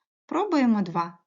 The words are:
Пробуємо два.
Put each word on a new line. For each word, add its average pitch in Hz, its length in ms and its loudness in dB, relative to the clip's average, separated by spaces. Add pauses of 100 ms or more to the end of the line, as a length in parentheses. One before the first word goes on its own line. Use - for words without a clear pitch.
(260)
Пробуємо 285 560 0
два. 175 460 -4